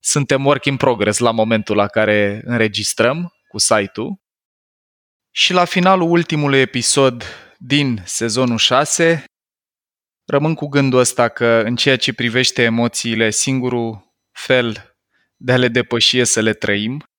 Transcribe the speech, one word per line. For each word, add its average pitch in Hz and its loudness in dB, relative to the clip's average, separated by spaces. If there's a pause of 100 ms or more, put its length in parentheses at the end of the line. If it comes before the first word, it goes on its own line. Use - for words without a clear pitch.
Suntem 139 0
work 139 2
in 139 -2
progress 107 0
la 120 2
momentul 110 0
la 101 2
care 104 0
înregistrăm 120 -2 (140)
cu - -14
site-ul. 110 -2 (1080)
Și - -2
la 180 4
finalul 180 2
ultimului 151 2
episod 127 0 (340)
din 131 -2
sezonul 117 -2
șase, 151 2 (1000)
rămân 147 0
cu 151 -6
gândul 139 2
ăsta 123 2
că, 117 2
în 120 -2
ceea 131 2
ce 123 -2
privește 120 -2
emoțiile, 117 0
singurul 120 -4 (160)
fel 120 -2 (400)
de 127 -4
a 127 4
le 127 2
depăși 120 0
e 123 2
să 113 0
le 110 2
trăim 110 -4 (160)